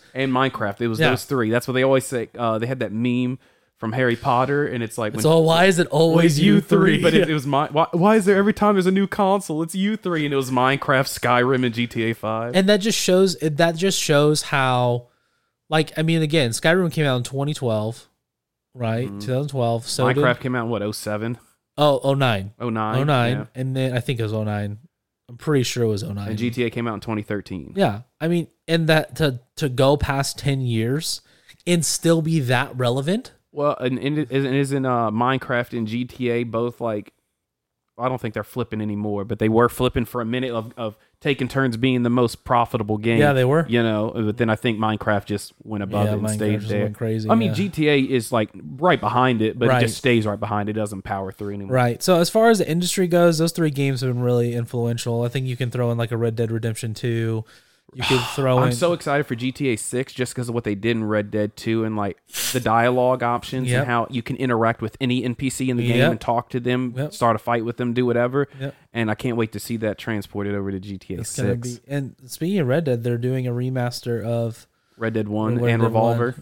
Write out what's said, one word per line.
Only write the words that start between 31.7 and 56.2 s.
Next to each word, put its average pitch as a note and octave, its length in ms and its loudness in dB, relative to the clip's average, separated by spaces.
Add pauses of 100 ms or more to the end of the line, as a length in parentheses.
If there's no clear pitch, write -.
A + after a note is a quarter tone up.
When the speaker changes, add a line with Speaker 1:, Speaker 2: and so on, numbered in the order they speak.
Speaker 2:
still E3 340 2
be D#3+ 200 0
that B2+ 360 0
relevant. C3+ 560 -2 (200)
Speaker 1:
Well, D3 280 0
and, B2+ 180 0
and, C#3+ 200 -2
it, C3+ 120 -4
and C3+ 240 0
isn't, C#3 320 0
uh, A#2+ 240 2
Minecraft B2 680 -2
and A2+ 100 -4
G A#2+ 180 -4
T B2 260 -6
A A#2+ 140 0
both, A#2 360 -4
like, A2 320 -6 (840)
I B2 100 -2
don't B2+ 120 -4
think A2+ 120 -6
they're G#2+ 120 -4
flipping A2+ 360 -6
anymore, G#2 440 -4
but G#2+ 160 -6
they A2 80 2
were A#2 200 6
flipping B2+ 380 0
for B2 140 -8
a A#2 40 -4
minute B2 280 -4
of, A2+ 240 -6
of A2+ 200 -8 (240)
taking C#3 280 -2
turns C3 280 0
being B2+ 280 0
the A#2+ 60 2
most A#2+ 340 0
profitable A2+ 520 0
game. A#2 220 0
Speaker 2:
Yeah, D3 160 6
they B2+ 100 4
were. D3+ 240 2
Speaker 1:
You A#2 140 2
know, A2 320 0
but G#2+ 240 -2
then A#2 120 2
I A2 60 4
think A2+ 220 -2
Minecraft G#2+ 480 0
just - 260 -6 (120)
went G#2 180 -6
above G2+ 240 0
Speaker 2:
Yeah, G#2+ 60 0
Speaker 1:
it - 20 0
and G#2 80 -2
Speaker 2:
Minecraft G#2+ 120 -2
Speaker 1:
stayed G#2+ 260 0
Speaker 2:
just G#2+ 100 -8
Speaker 1:
there. G#2 140 0
Speaker 2:
went G#2+ 120 -6
crazy, A2 320 -4
Speaker 1:
I G#3+ 60 6
mean, A3+ 140 2
Speaker 2:
yeah. D3+ 60 -2
Speaker 1:
G G3 140 -2
T D3+ 200 0
A D3 100 4
is, B2+ 320 0
like, A2+ 200 0 (280)
right E3 220 2
behind B2 420 2
it, A2 160 0
but A#2+ 60 0
it A#2+ 40 4
Speaker 2:
Right. B2+ 140 4
Speaker 1:
just A2+ 160 0
stays A#2 280 2
right G#2 140 -2
behind G#2 280 -4
it. G#2+ 80 -4
It A2 40 -4
doesn't G#2 220 -6
power F#2+ 300 -6
through G2+ 220 -10
anymore. G2+ 200 -6
Speaker 2:
Right. B2 280 2
So F3+ 180 4
as E3+ 100 2
far A3+ 200 4
as A3 80 6
the E3+ 120 -2
industry F3 380 0
goes, E3+ 300 4
those E3 140 2
three D#3+ 180 0
games C3+ 320 0
have C3 120 0
been B2 80 -2
really A#2+ 320 2
influential. A#2 720 -2
I A#2+ 40 -2
think C3 200 -4
you B2 80 -4
can A#2+ 160 -4
throw B2 180 0
in, A#2 80 -2
like, A#2 140 -2
a A#2+ 40 -2
Red A2+ 200 0